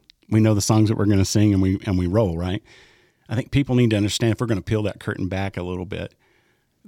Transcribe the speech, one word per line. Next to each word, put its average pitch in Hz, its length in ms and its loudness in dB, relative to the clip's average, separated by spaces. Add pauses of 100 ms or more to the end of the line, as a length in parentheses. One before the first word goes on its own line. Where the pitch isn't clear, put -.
(320)
we 110 80 4
know 110 140 4
the 101 60 2
songs 110 280 4
that 110 100 0
we're 101 80 0
gonna 98 180 4
sing 104 280 2
and 95 100 2
we, 95 240 2
and 95 120 0
we 90 80 0
roll, 92 300 0
right? 92 260 -6 (640)
I - 80 -6
think - 140 -6
people 139 260 0
need 120 140 4
to 107 60 2
understand, 104 360 0
if - 80 -4
we're 123 60 -2
gonna 104 160 -2
peel 107 220 -2
that 101 140 -6
curtain 95 300 -6
back 98 280 -6
a 90 60 -6
little 90 240 -8
bit, 87 280 -10 (720)